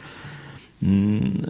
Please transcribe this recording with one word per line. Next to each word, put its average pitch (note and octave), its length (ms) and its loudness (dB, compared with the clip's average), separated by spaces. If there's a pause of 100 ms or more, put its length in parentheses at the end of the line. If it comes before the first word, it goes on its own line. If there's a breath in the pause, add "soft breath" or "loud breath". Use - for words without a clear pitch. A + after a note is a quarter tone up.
(840 loud breath)
Mm, G2+ 680 4